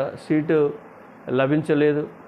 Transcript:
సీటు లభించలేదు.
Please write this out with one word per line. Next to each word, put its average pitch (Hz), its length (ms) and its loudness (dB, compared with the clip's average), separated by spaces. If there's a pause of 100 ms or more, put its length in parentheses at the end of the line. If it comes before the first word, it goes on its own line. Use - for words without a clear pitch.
(180)
సీటు 156 400 0 (720)
లభించలేదు. 147 720 2 (260)